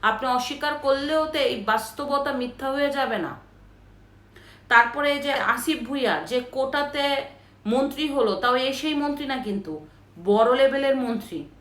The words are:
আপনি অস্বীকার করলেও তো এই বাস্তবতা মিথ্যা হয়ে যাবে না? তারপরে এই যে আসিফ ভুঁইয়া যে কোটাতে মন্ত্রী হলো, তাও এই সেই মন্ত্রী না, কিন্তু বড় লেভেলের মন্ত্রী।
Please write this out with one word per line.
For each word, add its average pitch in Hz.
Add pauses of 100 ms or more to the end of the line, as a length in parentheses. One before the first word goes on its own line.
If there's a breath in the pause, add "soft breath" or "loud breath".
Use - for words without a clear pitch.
আপনি 226
অস্বীকার 277
করলেও 294
তো 311
এই 240
বাস্তবতা 277
মিথ্যা 254
হয়ে 285
যাবে 254
না? 156 (1300 loud breath)
তারপরে 269
এই 285
যে 277
আসিফ 254
ভুঁইয়া 233
যে 247
কোটাতে 277 (500 loud breath)
মন্ত্রী 277
হলো, 233
তাও 247
এই 262
সেই 302
মন্ত্রী 285
না, 262
কিন্তু 196 (380 loud breath)
বড় 220
লেভেলের 269
মন্ত্রী। 220 (160)